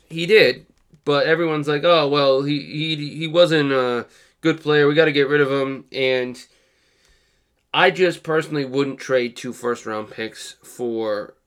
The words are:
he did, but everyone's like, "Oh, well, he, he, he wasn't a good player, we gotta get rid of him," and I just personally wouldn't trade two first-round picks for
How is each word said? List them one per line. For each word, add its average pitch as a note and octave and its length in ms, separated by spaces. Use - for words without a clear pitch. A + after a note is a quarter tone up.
he E3 200
did, E3 400
but C#3+ 220
everyone's D#3 420
like, D3 160
"Oh, E3 240
well, C#3 360
he, D3 160
he, D3 580
he D#3+ 100
wasn't D#3 440
a B2 340
good D#3 200
player, D3 260
we D3 60
gotta D#3 180
get C#3 160
rid D3 140
of C3+ 100
him," C3+ 400
and B2+ 540
I E3+ 160
just F3 340
personally D3+ 420
wouldn't C3+ 340
trade B2 380
two B2 160
first-round A2 580
picks - 500
for A2+ 760